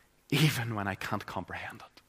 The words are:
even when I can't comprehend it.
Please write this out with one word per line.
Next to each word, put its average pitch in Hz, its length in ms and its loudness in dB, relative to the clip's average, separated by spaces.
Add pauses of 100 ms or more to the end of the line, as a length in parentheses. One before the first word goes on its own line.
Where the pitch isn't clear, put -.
(300)
even 120 440 4
when 101 140 0
I 95 60 2
can't - 320 -4
comprehend - 540 -6
it. - 280 -20